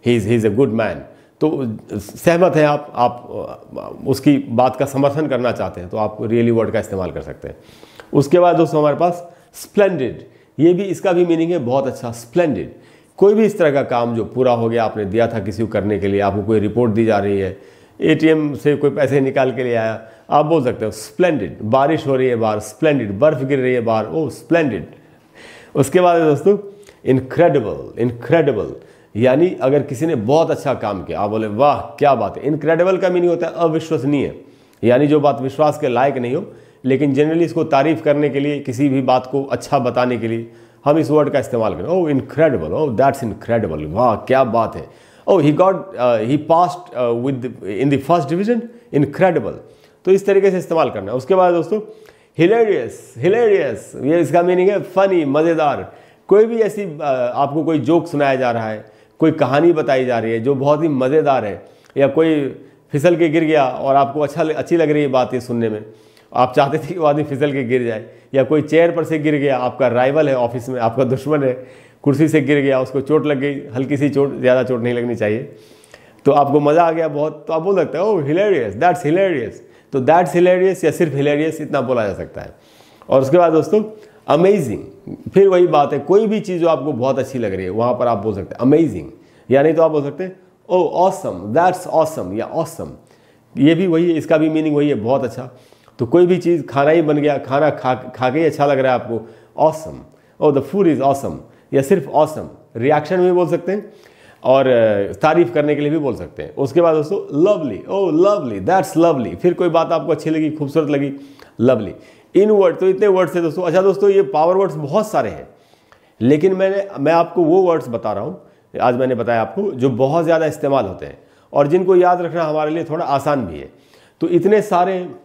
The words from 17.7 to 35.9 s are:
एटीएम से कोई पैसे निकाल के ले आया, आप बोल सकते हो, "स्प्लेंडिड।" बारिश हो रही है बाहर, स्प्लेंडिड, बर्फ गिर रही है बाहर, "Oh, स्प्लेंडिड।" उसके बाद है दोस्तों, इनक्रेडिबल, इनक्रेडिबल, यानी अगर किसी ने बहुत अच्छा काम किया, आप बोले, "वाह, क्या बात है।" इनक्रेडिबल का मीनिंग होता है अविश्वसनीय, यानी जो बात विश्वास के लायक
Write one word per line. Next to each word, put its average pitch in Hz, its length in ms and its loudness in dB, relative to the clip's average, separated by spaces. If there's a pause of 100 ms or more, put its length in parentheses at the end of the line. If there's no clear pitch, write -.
एटीएम 156 540 2
से 147 200 0
कोई 143 140 0
पैसे 139 320 0
निकाल 131 300 0
के 127 120 -6
ले 120 120 -2
आया, 110 260 -2 (280)
आप 151 160 4
बोल 156 180 2
सकते 110 220 -4
हो, 107 60 -4
"स्प्लेंडिड।" 127 680 -4
बारिश 135 460 0
हो 135 80 0
रही 131 120 2
है 123 80 0
बाहर, 110 240 -2
स्प्लेंडिड, 117 600 -2
बर्फ 139 240 2
गिर 135 160 -2
रही 127 140 0
है 123 80 0
बाहर, 110 240 0 (100)
"Oh, 156 140 -4
स्प्लेंडिड।" 120 560 -2 (880)
उसके 180 260 2
बाद 175 200 4
है 160 40 2
दोस्तों, 170 320 2 (480)
इनक्रेडिबल, 127 960 0
इनक्रेडिबल, 120 720 0 (400)
यानी 131 460 2
अगर 139 200 2
किसी 135 240 -6
ने 165 100 0
बहुत 139 360 2
अच्छा 135 220 -2
काम 104 300 -6
किया, 80 160 -8
आप 101 100 -2
बोले, 110 180 -4
"वाह, 127 340 2
क्या 143 340 0
बात 101 220 -6
है।" - 60 -12
इनक्रेडिबल 160 540 0
का 185 120 0
मीनिंग 175 220 0
होता 165 160 -2
है - 80 -8
अविश्वसनीय, 147 800 -2 (480)
यानी 123 240 4
जो 147 120 4
बात 139 220 2
विश्वास 147 380 -2
के 147 80 -2
लायक 131 300 0